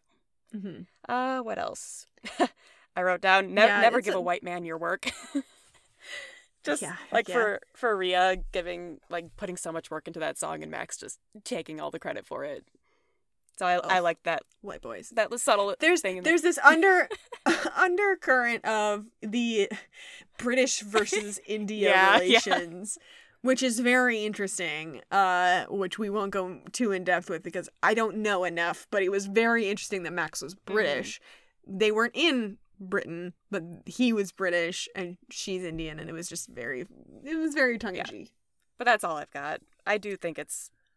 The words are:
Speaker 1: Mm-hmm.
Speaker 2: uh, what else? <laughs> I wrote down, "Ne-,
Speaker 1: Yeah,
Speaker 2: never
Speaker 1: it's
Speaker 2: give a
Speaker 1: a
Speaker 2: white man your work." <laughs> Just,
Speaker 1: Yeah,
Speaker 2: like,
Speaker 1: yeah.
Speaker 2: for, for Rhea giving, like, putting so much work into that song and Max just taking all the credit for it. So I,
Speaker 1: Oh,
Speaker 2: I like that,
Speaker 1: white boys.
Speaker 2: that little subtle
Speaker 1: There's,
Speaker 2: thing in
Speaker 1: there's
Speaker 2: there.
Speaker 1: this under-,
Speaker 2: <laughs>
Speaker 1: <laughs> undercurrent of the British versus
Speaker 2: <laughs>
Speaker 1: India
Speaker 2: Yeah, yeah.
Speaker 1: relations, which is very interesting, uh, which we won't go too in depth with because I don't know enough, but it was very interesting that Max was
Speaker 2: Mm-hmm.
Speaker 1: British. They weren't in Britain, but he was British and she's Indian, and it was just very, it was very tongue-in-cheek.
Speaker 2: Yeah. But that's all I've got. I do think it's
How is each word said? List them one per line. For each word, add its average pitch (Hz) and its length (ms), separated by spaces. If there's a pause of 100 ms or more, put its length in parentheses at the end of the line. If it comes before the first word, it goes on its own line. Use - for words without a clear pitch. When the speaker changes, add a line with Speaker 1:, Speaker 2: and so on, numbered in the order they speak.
(560)
Speaker 1:
Mm-hmm. 190 260 (300)
Speaker 2:
uh, 254 300
what 220 180
else? - 480 (440)
<laughs> - 440
I 185 80
wrote 180 180
down, 190 320
"Ne-, 208 120
Speaker 1:
Yeah, 202 160
Speaker 2:
never 233 180
Speaker 1:
it's 190 60
Speaker 2:
give 208 100
a - 20
Speaker 1:
a 180 40
Speaker 2:
white 175 220
man 175 220
your 165 140
work." 170 300 (240)
<laughs> 277 100 (1200)
Just, - 180
Speaker 1:
Yeah, 180 160 (160)
Speaker 2:
like, 226 160
Speaker 1:
yeah. 180 60
Speaker 2:
for, 214 240 (160)
for 226 200
Rhea 185 420 (140)
giving, 175 480 (100)
like, 170 280
putting 180 180
so 170 160
much 165 180
work 156 160
into 165 140
that 151 180
song 156 260
and 156 60
Max - 280
just - 200 (280)
taking 160 340
all 151 120
the 165 80
credit - 260
for - 180
it. 143 220 (920)
So 185 80
I, 180 120
Speaker 1:
Oh, - 100
Speaker 2:
I 185 120
like 170 240
that, 165 200 (180)
Speaker 1:
white 190 200
boys. 110 340
Speaker 2:
that 214 160
little 240 80
subtle 202 400
Speaker 1:
There's, 330 220
Speaker 2:
thing 185 160
in 180 80
Speaker 1:
there's 320 160
Speaker 2:
there. 339 80
Speaker 1:
this - 80
under-, 339 500 (380)
Speaker 2:
<laughs> - 0
Speaker 1:
<laughs> - 320
undercurrent 349 880
of 208 400 (160)
the 220 480 (680)
British 247 440
versus 208 600
Speaker 2:
<laughs> - 40
Speaker 1:
India 214 400
Speaker 2:
Yeah, 190 280
yeah. - 40
Speaker 1:
relations, 185 800 (460)
which 254 200
is 240 160
very 247 460
interesting, 160 760 (100)
uh, 180 600
which 185 280
we 208 120
won't 196 220
go 185 280 (140)
too 226 180
in 185 140
depth 175 240
with 170 140
because 175 260 (120)
I 202 120
don't 220 240
know 208 260
enough, 170 480
but 202 120
it 185 60
was 196 180
very 226 420
interesting 196 340
that 160 80
Max 170 300
was 147 140
Speaker 2:
Mm-hmm. - 180
Speaker 1:
British. 147 480 (440)
They 202 280
weren't 226 220
in 247 420 (220)
Britain, 180 540 (160)
but 190 140 (240)
he 240 260
was 202 180
British 175 640
and 180 220 (140)
she's 185 320
Indian, 160 360
and 160 120
it - 20
was 170 160
just - 180
very, 123 380 (380)
it 311 120
was 311 200
very 247 240
tongue-in-cheek. 208 480
Speaker 2:
Yeah. - 40 (460)
But 247 80
that's 233 180
all 165 140
I've - 140
got. 147 300 (260)
I 214 100
do 202 180
think 170 220
it's - 320 (280)